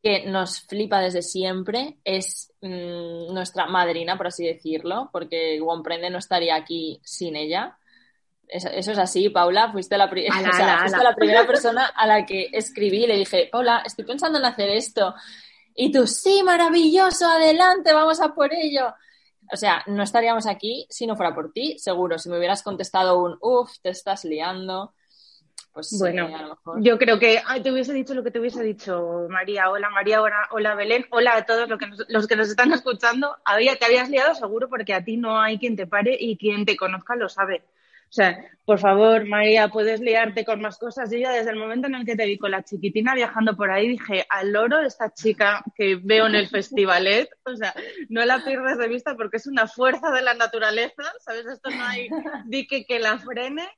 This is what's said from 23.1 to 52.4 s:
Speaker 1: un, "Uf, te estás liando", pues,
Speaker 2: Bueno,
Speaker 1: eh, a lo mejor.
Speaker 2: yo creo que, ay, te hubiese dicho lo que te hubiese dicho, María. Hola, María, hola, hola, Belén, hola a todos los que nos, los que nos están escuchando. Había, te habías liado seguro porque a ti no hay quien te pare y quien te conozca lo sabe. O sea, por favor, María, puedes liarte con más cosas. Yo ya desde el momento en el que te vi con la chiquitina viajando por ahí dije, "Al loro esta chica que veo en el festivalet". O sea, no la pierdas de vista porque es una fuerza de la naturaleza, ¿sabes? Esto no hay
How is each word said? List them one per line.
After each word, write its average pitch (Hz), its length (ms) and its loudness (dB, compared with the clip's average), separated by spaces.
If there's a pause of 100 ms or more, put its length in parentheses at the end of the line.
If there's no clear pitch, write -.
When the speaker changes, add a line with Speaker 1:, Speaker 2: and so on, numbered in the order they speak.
Speaker 1:
un, 175 200 -2
"Uf, 247 280 2 (140)
te 180 60 -4
estás 190 340 -6
liando", 185 680 -8 (800)
pues, 156 280 -12
Speaker 2:
Bueno, 175 280 -2
Speaker 1:
eh, 160 60 -10
a 160 80 -12
lo 156 80 -14
mejor. 165 340 -8
Speaker 2:
yo 226 140 6
creo 233 220 4
que, 226 260 6
ay, 254 160 -2
te 262 100 0
hubiese 262 220 -2
dicho 269 220 -4
lo 254 80 -4
que 233 80 -4
te 240 80 -6
hubiese 233 240 -4
dicho, 175 680 -4
María. 185 400 0
Hola, 202 220 -2
María, 202 300 2
hola, 208 300 0
hola, 214 240 0
Belén, 220 360 0
hola 240 260 4
a 220 80 -2
todos 233 240 0
los 220 100 -4
que 208 80 -8
nos, 208 220 -14
los 220 180 0
que 226 80 2
nos 214 140 0
están 247 240 4
escuchando. 247 640 0 (100)
Había, 226 320 2
te 240 80 0
habías 247 240 4
liado 285 240 2
seguro 226 340 -4
porque 220 280 -6
a 185 100 -4
ti 226 100 -6
no 226 240 0
hay 220 200 2
quien 233 180 -2
te 190 100 -6
pare 208 320 0
y 220 180 -4
quien 208 280 0
te 208 100 2
conozca 190 400 -4
lo 220 140 -4
sabe. 190 340 -2 (460)
O - 20 -20
sea, 185 320 2 (220)
por 208 140 4
favor, 214 460 6
María, 214 440 4
puedes 220 320 -2
liarte 226 420 0
con 214 160 -4
más 208 200 -8
cosas. 240 320 -8
Yo 233 80 -4
ya 254 120 -2
desde 233 200 -2
el 214 60 -6
momento 226 300 -6
en 269 80 -4
el 247 100 -8
que 226 120 -4
te 220 80 0
vi 202 140 -2
con 202 120 -4
la 190 120 -4
chiquitina 208 500 -4
viajando 226 420 0
por 196 160 -2
ahí 202 160 2
dije, 208 400 -4
"Al 196 240 -2
loro 240 300 2
esta 233 320 -4
chica 208 500 0 (120)
que 196 260 0
veo 214 240 4
en 214 100 0
el 208 140 2
festivalet". 196 800 2 (160)
O 254 100 -10
sea, 214 180 -6 (360)
no 226 160 0
la 254 180 2
pierdas 262 360 -2
de 240 100 -2
vista 247 260 -6
porque 220 220 -6
es 220 100 -8
una 254 200 0
fuerza 254 440 0
de 254 120 0
la 247 100 2
naturaleza, 226 720 -2 (160)
¿sabes? 233 260 -10
Esto 262 240 -12
no 254 140 -8
hay 247 260 -6 (360)